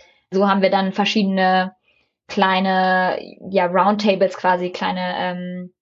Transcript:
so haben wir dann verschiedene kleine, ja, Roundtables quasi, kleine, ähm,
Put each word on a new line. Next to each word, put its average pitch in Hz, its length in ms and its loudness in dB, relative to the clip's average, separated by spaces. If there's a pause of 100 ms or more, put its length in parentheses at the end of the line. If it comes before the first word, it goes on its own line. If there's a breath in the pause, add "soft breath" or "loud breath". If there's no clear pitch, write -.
(320 soft breath)
so 196 180 2
haben 196 140 0
wir 190 80 4
dann 190 200 0
verschiedene 190 840 0 (520)
kleine, 185 920 0 (320)
ja, 185 160 2
Roundtables 190 680 2
quasi, 180 360 0
kleine, 185 480 -4
ähm, 180 640 -8